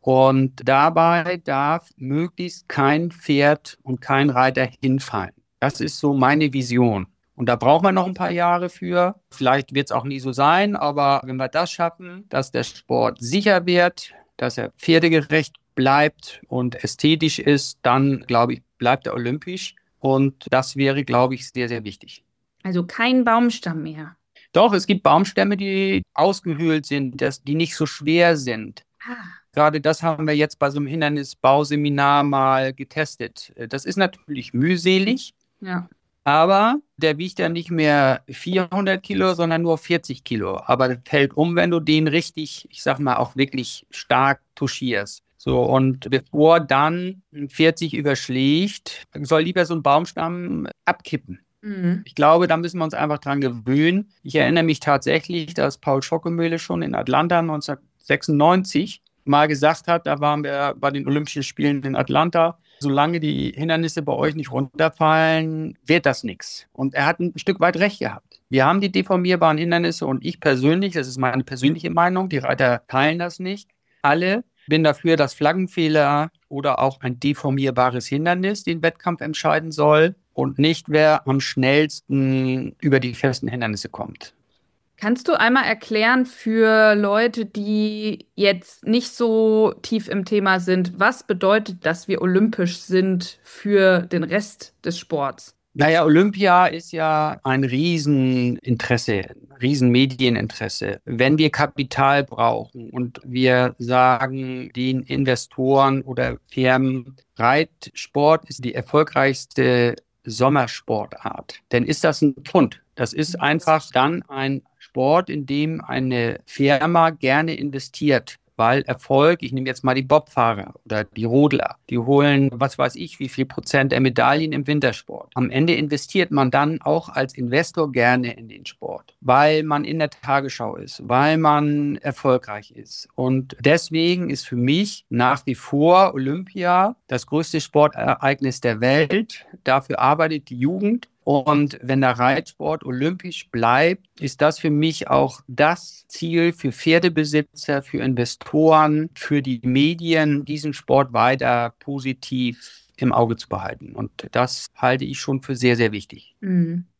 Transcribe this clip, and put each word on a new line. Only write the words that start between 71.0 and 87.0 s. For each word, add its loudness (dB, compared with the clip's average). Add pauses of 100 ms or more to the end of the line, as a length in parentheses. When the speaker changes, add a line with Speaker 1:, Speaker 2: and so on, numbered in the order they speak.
Speaker 1:
ist -12
meine -2
persönliche -2
Meinung, 0
die -4
Reiter 0
teilen 0
das -8
nicht, -10 (320)
alle, 0 (240)
bin 2
dafür, 2
dass 0
Flaggenfehler 0 (180)
oder -2
auch -2
ein -6
deformierbares 0
Hindernis -2
den -6
Wettkampf -2
entscheiden -2
soll 4 (180)
und -4
nicht, 0
wer 2
am 0
schnellsten 0
über 2
die -6
festen -4
Hindernisse -6
kommt. -14 (640)
Speaker 2:
Kannst -2
du 2
einmal 4
erklären 0
für 4
Leute, 0